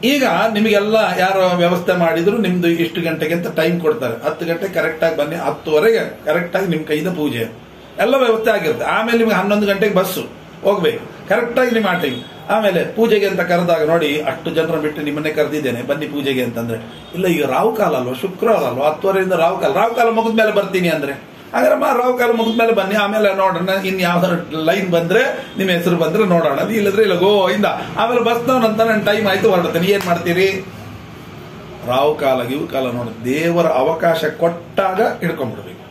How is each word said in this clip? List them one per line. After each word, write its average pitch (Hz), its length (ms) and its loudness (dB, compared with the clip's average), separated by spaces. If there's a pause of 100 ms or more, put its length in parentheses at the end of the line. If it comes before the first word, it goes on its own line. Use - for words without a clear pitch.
ಈಗ 269 200 2 (300)
ನಿಮಗೆಲ್ಲ 208 420 2 (220)
ಯಾರು 185 400 2
ವ್ಯವಸ್ಥೆ 175 360 2
ಮಾಡಿದ್ರು 170 440 2
ನಿಮ್ದು 180 300 2
ಇಷ್ಟು 165 340 0
ಗಂಟೆಗೆ 160 320 -2
ಅಂತ 170 140 -2
ಟೈಮ್ 165 340 0
ಕೊಡ್ತಾರೆ, 151 440 -2
ಹತ್ತು 160 200 -4
ಗಂಟೆ 165 220 -4
ಕರೆಕ್ಟ್ 165 360 -2
ಆಗಿ 220 140 0
ಬನ್ನಿ, 170 180 -2
ಹತ್ತುವರೆಗೆ 160 920 0
ಕರೆಕ್ಟ್ 170 300 -2
ಆಗಿ 190 120 0
ನಿಮ್ 156 180 -2
ಕೈಯಿಂದ 151 220 -2
ಪೂಜೆ 127 640 -4 (280)
ಎಲ್ಲ 233 160 2
ವ್ಯವಸ್ಥೆ 226 360 2
ಆಗಿರುತ್ತೆ. 175 340 0
ಆಮೇಲೆ 220 320 0
ನಿಮ್ಗೆ 220 180 2
ಹನ್ನೊಂದು 202 300 2
ಗಂಟೆಗೆ 196 300 2
ಬಸ್ಸು 185 260 0 (420)
ಹೋಗ್ಬೇಕು, 190 680 -2
ಕರೆಕ್ಟ್ 233 300 0
ಆಗಿ 247 120 2
ನಿಮ್ಮ 220 160 0
ಆ 180 60 2
ಟೈಮ್. 135 300 -4 (260)
ಆಮೇಲೆ 202 460 0
ಪೂಜೆಗೆ 214 320 4
ಅಂತ 185 120 -2
ಕರೆದಾಗ 170 500 2
ನೋಡಿ, 151 320 2
ಅಷ್ಟು - 300 -4
ಜನರ 165 240 0
ಬಿಟ್ಟು 151 260 -4
ನಿಮ್ಮನ್ನೇ 151 280 -4
ಕರೆದಿದ್ದೇನೆ 147 540 -2
ಬನ್ನಿ 147 240 -4
ಪೂಜೆಗೆ 139 360 -2
ಅಂತಂದ್ರೆ, 117 340 -4 (360)
ಇಲ್ಲ 185 140 0
ಈಗ 151 180 2
ರಾವು 170 300 0
ಕಾಲ 180 200 0
ಅಲ್ವಾ, 123 180 -2
ಶುಕ್ರವಾರ 190 500 0
ಅಲ್ವಾ, 127 240 0
ಹತ್ತುವರೆಯಿಂದ 190 460 0
ರಾವು 170 260 2
ಕಾಲ, 143 140 0
ರಾವು 226 220 2
ಕಾಲ 226 140 2
ಮುಗಿದ 220 280 0
ಮೇಲೆ 214 140 4
ಬರ್ತೀನಿ 185 380 0
ಅಂದ್ರೆ, 143 240 -2 (400)
ಹಾಗಾದ್ರೆ 262 260 0
ಮಾ 294 120 0
ರಾವು 247 260 0
ಕಾಲ 240 140 2
ಮುಗಿದ 226 280 0
ಮೇಲೆ 226 120 4
ಬನ್ನಿ, 196 240 0
ಆಮೇಲೆ 208 380 2
ನೋಡೋಣ, 185 360 0
ಇನ್ 190 320 -2
ಯಾವ್ದಾರು 175 640 0
ಲೈನ್ 185 240 2
ಬಂದ್ರೆ 175 560 0 (120)
ನಿಮ್ 190 120 0
ಹೆಸರು 175 260 2
ಬಂದ್ರೆ 170 300 2
ನೋಡೋಣ, 160 340 2
ಇಲ್ಲದ್ರೆ 202 420 0
ಇಲ್ಲ 196 140 4
ಗೋಯಿಂದ. 196 500 2 (320)
ಆಮೇಲೆ 233 240 0
ಬಸ್ನವ್ನು 233 460 2
ಅಂತ 214 140 2
ನನ್ 220 240 2
ಟೈಮ್ 208 220 2
ಆಯ್ತು 196 220 4
ಹೊರಡ್ತೇನೆ, 175 380 2
ಏನ್ 196 180 2
ಮಾಡ್ತೀರಿ? 180 600 0 (1200)
ರಾವು 139 280 2
ಕಾಲ 131 280 0
ಗಿವು 139 240 -4
ಕಾಲ 131 240 -4
ನೋಡಿ, 117 340 -8
ದೇವರ 165 400 2
ಅವಕಾಶ 160 600 2
ಕೊಟ್ಟಾಗ 185 760 -2
ಹಿಡ್ಕೊಂಡ್ಬಿಡ್ಬೇಕು. 131 880 -4